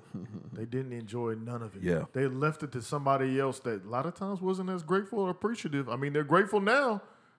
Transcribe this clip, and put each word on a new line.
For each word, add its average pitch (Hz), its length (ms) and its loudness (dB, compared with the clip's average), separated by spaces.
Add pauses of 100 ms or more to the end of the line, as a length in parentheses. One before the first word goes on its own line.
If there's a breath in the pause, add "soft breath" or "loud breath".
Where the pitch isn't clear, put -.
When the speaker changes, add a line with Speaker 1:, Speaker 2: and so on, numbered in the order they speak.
(140)
Speaker 1:
<laughs> 95 400 -12
Speaker 2:
They 107 120 -8
didn't 127 260 -6
enjoy 117 440 -4
none 117 260 -8
of 98 160 -12
it. 95 60 -10
Speaker 1:
Yeah. 87 280 2
Speaker 2:
They 135 160 0
left 143 360 -2
it 131 100 -10
to 123 80 -4
somebody 135 580 2
else 135 200 0
that 104 260 -4
a 104 40 -14
lot 127 160 -2
of 170 100 -4
times 196 260 -4
wasn't 185 280 0
as 180 140 -4
grateful 196 360 0
or 190 100 2
appreciative. 175 580 -2
I 117 80 -2
mean, 143 160 0
they're 147 140 2
grateful 202 340 6
now 220 420 4 (380 soft breath)